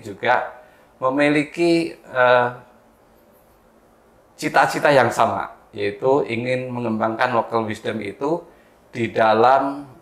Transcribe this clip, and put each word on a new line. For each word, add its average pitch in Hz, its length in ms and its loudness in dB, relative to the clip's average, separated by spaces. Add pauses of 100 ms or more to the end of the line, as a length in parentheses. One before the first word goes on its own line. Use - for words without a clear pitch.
juga 113 500 -2 (480)
memiliki, 147 960 0
eh, 123 540 2 (1900)
cita-cita 151 560 0
yang 123 160 6
sama, 101 400 0 (240)
yaitu 104 560 0
ingin 127 400 -4
mengembangkan 117 640 -2
local 113 320 -2
wisdom 107 400 -8
itu 143 400 -6 (480)
di 117 160 -4
dalam 123 800 2 (140)